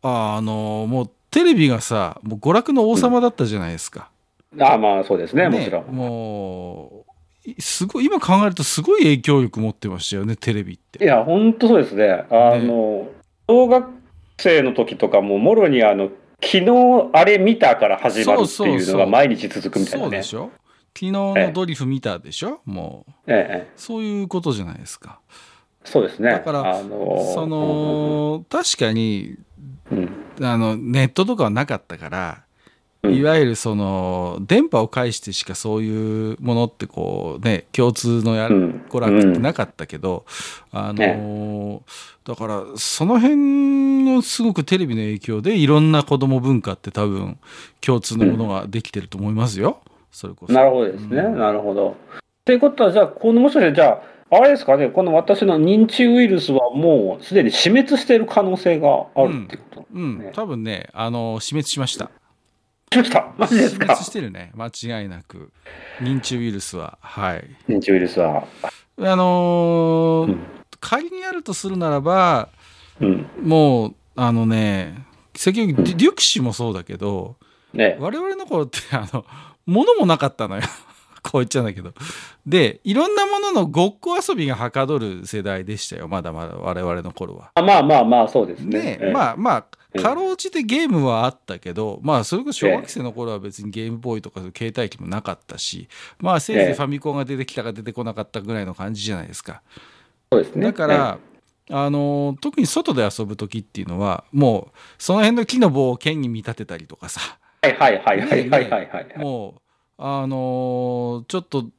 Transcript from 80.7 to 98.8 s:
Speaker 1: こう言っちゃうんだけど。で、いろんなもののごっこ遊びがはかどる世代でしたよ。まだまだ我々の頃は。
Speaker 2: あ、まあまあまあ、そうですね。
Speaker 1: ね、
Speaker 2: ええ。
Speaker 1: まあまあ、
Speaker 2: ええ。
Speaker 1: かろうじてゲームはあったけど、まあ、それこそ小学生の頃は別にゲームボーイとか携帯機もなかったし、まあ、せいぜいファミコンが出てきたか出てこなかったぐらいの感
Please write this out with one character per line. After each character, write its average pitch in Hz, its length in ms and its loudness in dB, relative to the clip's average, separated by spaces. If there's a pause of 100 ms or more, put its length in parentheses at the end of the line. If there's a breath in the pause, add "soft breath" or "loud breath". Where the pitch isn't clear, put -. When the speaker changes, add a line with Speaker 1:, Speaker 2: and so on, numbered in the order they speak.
Speaker 1:
こ - 160 -2
う 127 40 2
言 - 0 -
っ 123 40 -2
ち - 100 -6
ゃ 131 40 0
う - 20 -2
ん 117 40 -4
だ 104 60 -8
け 92 80 -14
ど。 90 120 -16 (520 loud breath)
で、 147 380 2
い 196 120 -2
ろ 294 120 2
ん 415 80 -2
な 403 120 2
も 403 120 -2
の 403 140 -4
の 208 160 2
ご 170 220 2
っ 202 100 -20
こ 349 160 -4
遊 370 180 -2
び 160 140 -4
が 127 80 -4
は 117 160 -6
か 135 140 -2
ど 147 120 -2
る 95 260 -8
世 98 200 -10
代 95 200 -6
で 104 120 -10
し - 120 -10
た - 60 -14
よ。 82 140 -14
ま 92 120 -6
だ 82 120 -10
ま 82 160 -10
だ 87 80 -14
我 90 240 -8
々 87 220 -4
の 90 100 -12
頃 90 240 -14
は。 - 180 -20
Speaker 2:
あ、 170 80 2
ま 190 160 6
あ 147 60 4
ま 147 160 6
あ 117 40 4
ま 117 180 4
あ、 110 60 2
そ 117 140 2
う 98 60 -2
で 85 80 -10
す 69 60 -16
ね。 113 180 -2
Speaker 1:
ね、 110 200 -6
Speaker 2:
え - 100 -4
え。 - 20 0
Speaker 1:
ま 180 180 0
あ 113 60 -8
ま 202 220 0
あ、 - 60 -8 (300)
Speaker 2:
え 190 60 -6
え。 - 20 -8
Speaker 1:
か 233 140 0
ろ 370 160 -4
う 370 40 -6
じ 381 140 -10
て 311 140 -4
ゲ 269 220 0
ー - 20 -2
ム 165 180 2
は 117 180 0
あ 127 40 2
っ - 180 -8
た 87 140 -12
け 90 120 -12
ど、 104 300 -8
ま 143 140 0
あ、 113 80 0
そ 175 120 -6
れ 233 60 -4
こ 285 100 -8
そ - 140 -2
小 185 60 4
学 - 160 -4
生 - 160 -10
の 120 80 -8
頃 117 180 -8
は 107 80 -8
別 98 240 -14
に 104 80 -10
ゲ 110 120 -10
ー 113 100 -8
ム 117 60 -10
ボ 120 180 -8
ー - 20 -6
イ 101 40 -12
と - 80 -16
か 95 100 -16
携 101 360 -10
帯 110 140 -6
機 - 100 -20
も 87 60 -14
な 98 160 -8
か 92 120 -8
っ - 120 -20
た - 120 -20
し、 - 280 -10 (320 loud breath)
ま 180 160 -2
あ、 156 60 0
せ 220 140 -6
い - 20 2
ぜ 190 160 4
い - 20 -2
フ 143 80 -6
ァ 139 60 -4
ミ 143 100 -6
コ 143 140 -6
ン 139 40 -4
が 139 80 -4
出 135 120 -8
て 131 100 -6
き - 80 -16
た 123 80 -8
か 110 100 -8
出 107 120 -14
て 113 80 -10
こ 123 100 -10
な 113 120 -8
か 107 80 -10
っ 98 60 -10
た 107 120 -10
ぐ 101 120 -10
ら 107 80 -4
い 98 60 -8
の 90 80 -12
感 98 180 -10